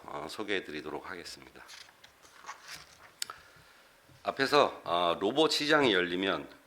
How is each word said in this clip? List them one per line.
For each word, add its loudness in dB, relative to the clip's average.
어, -10
소개해 -6
드리도록 -10
하겠습니다. -16
앞에서, 2
어, 2
로봇 2
시장이 4
열리면 0